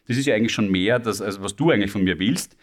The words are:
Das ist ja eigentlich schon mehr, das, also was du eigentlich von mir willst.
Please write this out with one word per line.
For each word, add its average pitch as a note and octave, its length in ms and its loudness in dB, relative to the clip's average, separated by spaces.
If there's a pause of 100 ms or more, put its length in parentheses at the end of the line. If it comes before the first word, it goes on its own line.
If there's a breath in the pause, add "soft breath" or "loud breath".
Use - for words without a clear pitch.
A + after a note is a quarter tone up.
Das A#2+ 100 -2
ist C3+ 100 -2
ja C3 80 4
eigentlich A2 180 2
schon G#2 180 0
mehr, G2 280 2
das, A2 240 -4
also G2 200 -6
was G2 140 -8
du - 140 2
eigentlich G2+ 200 2
von G2 140 0
mir F#2 140 2
willst. A#2 440 -2